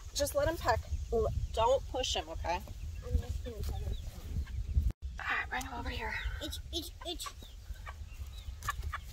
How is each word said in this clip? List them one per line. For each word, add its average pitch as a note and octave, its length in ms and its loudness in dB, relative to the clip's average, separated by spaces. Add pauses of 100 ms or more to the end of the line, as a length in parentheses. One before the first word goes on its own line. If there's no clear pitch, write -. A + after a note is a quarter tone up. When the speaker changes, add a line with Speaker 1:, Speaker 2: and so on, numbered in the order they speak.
(140)
Speaker 1:
just C#4+ 220 2
let D4 120 6
him E4 100 4
peck. A3+ 220 6 (340)
L-, A3 140 6 (260)
don't A#3+ 360 6
push B3+ 260 0
him, F3+ 140 0
okay? E3 300 0 (460)
Speaker 2:
I'm B3 140 4
just - 240 -2
gonna A#3 140 -6
pet - 240 -2
him. - 140 0 (1200)
Speaker 1:
All - 100 -4
right, - 200 0
bring - 140 -2
him - 140 -8
over C4 120 -2
here. A#3+ 240 -2 (300)
Speaker 2:
Itch, D#4 140 -4 (160)
itch, E4 180 -2 (160)
itch. F4 180 -4 (1900)